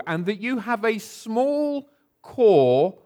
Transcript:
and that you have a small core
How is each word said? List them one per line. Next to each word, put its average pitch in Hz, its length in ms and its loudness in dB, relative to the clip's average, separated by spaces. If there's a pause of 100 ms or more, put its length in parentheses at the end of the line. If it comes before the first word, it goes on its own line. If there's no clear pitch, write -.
and 170 180 -6
that 202 140 -6
you 247 200 -6
have 214 260 -6
a 226 140 -2
small 277 920 -4 (320)
core 160 840 2